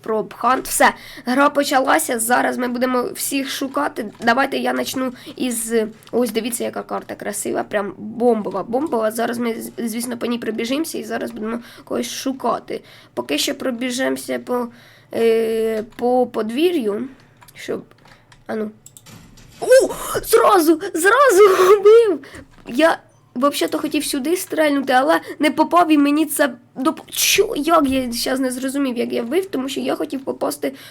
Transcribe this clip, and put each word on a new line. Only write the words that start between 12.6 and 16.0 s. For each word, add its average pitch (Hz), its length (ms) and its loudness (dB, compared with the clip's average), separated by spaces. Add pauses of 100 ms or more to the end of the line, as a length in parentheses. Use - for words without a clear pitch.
Поки - 240 -4
що 285 160 -2
пробіжемося 262 840 -4
по, 247 300 -4 (460)
е, 226 680 0 (120)
по 247 300 2